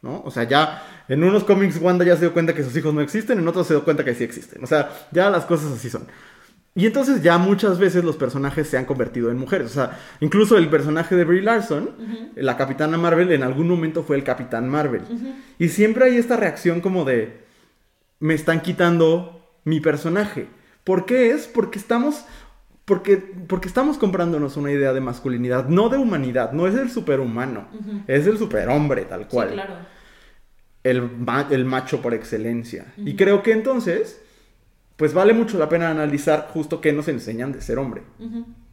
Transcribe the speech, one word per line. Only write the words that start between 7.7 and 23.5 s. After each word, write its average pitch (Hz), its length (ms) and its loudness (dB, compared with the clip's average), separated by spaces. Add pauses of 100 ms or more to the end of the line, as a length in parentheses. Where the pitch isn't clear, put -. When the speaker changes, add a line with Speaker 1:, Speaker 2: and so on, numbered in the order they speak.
Speaker 1:
veces 180 260 2
los 160 120 -2
personajes 139 520 -4
se 135 100 -2
han 127 80 -4
convertido 120 440 -2
en 120 60 -2
mujeres. 135 300 -2
O 113 80 -12
sea, 135 240 -4 (220)
incluso 214 360 4
el 165 140 4
personaje 156 440 0
de 180 100 6
Brie 180 180 2
Larson, 208 560 0
Speaker 2:
Ujú. 226 380 -10
Speaker 1:
la 131 200 -2
Capitana 151 400 -2
Marvel, 170 360 4
en 139 100 2
algún 135 260 0
momento 165 340 0
fue 143 140 0
el 139 80 -2
Capitán 120 460 -4
Marvel. 139 320 -2
Speaker 2:
Ujú. 240 320 -10 (240)
Speaker 1:
Y 170 100 2
siempre 220 380 4
hay 247 100 4
esta 233 200 2
reacción 170 440 0
como 185 240 0
de, 123 360 -2 (800)
"Me 156 140 0
están 160 260 0
quitando 170 720 2 (300)
mi 156 160 0
personaje". 160 680 -2 (380)
¿Por 185 220 0
qué 247 240 4
es? 294 180 -2
Porque 220 300 -2
estamos... 247 460 -2 (600)
Porque, 196 320 2
porque 185 520 -6